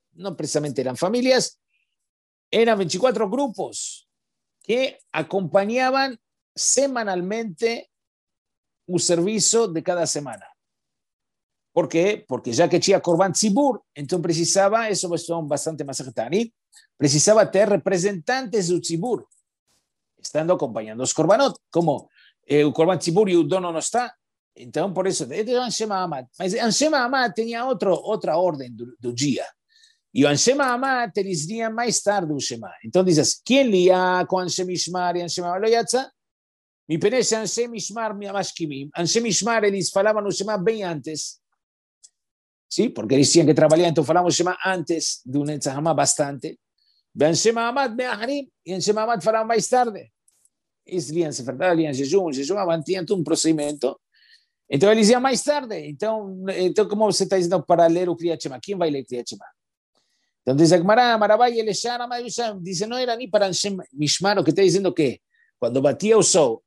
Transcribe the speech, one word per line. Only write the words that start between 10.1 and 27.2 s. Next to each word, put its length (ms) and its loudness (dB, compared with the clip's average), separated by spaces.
Por 160 0
quê? 400 0
Porque 240 -6
já 160 4
que 100 2
tinha 220 2
Korban 320 2
Tzibur, 500 2
então 260 -4
precisava, 680 2
eso 240 -4
é 300 -4
bastante 400 -6
Masechet 320 -10
Ta'anit, 400 -2
precisava 480 4
ter 240 4
representantes 1000 -2
do 120 0
Tzibur, 460 -4
estando 300 0
acompanhando 500 -4
os 100 -2
Korbanot, 460 2
como, 360 0
eh, 180 4
o 80 0
Korban 240 2
Tzibur 320 2
e 80 2
o 60 6
dono 300 -2
não 80 -6
está, 340 -4
então 400 -6
por 140 -2
isso, 160 -2
é 180 -6
de 140 -2
Anshe 280 -4
Ma'amat. 440 -4
Mas 160 -4
Anshe 340 2
Ma'amat 460 0